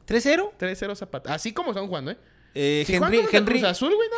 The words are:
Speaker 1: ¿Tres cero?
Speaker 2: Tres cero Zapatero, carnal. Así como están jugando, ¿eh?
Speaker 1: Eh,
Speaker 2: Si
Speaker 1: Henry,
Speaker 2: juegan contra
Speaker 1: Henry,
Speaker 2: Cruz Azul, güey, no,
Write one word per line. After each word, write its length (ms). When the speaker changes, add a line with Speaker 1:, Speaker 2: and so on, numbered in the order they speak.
Speaker 1:
¿Tres 180
cero? 340
Speaker 2:
Tres 220
cero 160
Zapatero, 300
carnal. 100
Así 160
como 200
están 160
jugando, 240
¿eh? 60
Speaker 1:
Eh, 320
Speaker 2:
Si 60
Speaker 1:
Henry, 140
Speaker 2:
juegan 80
contra 140
Speaker 1:
Henry, 200
Speaker 2:
Cruz 100
Azul, 260
güey, 140
no, 80